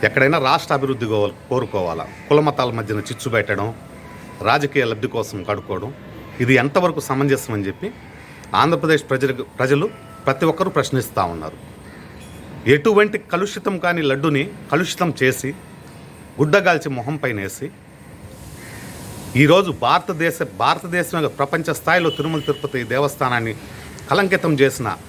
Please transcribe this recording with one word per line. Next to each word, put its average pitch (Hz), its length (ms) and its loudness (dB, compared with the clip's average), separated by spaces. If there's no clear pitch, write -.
ఎక్కడైనా 135 340 4
రాష్ట్ర 143 360 2
అభివృద్ధి 131 320 -2
గో-, 104 260 2
కోరుకోవాలా, 92 580 -2
కుల 151 120 6
మతాల 139 300 2
మధ్యన 110 280 -4
చిచ్చు 117 320 -8
పెట్టడం, 107 440 0
రాజకీయ 139 420 2
లబ్ధి 113 240 -2
కోసం 110 340 -4
కడుక్కోవడం, 101 520 -6
ఇది 123 140 4
ఎంతవరకు 151 460 4
సమంజసం 135 540 0
అని 101 120 -2
చెప్పి - 240 -6
ఆంధ్రప్రదేశ్ 151 560 4
ప్రజలు, 131 320 0
ప్రజలు 143 320 2
ప్రతి 135 180 2
ఒక్కరూ 160 260 2
ప్రశ్నిస్తూ 127 540 0
ఉన్నారు. 80 340 -6
ఎటువంటి 208 520 4
కలుషితం 196 600 -2
కాని 170 240 0
లడ్డుని 143 480 2
కలుషితం 170 500 0
చేసి 131 320 0
గుడ్డగాల్చి 170 480 4
మొహం 131 280 -4
పైన 123 240 -2
వేసి 95 300 -8
ఈరోజు 165 340 6
భారతదేశ, 160 680 0
భారతదేశం 165 800 0
ప్రపంచ 165 340 -2
స్థాయిలో 165 380 2
తిరుమల 151 300 -2
తిరుపతి 135 440 -4
దేవస్థానాన్ని 123 680 0
కలంకితం 180 500 2
చేసిన 120 360 2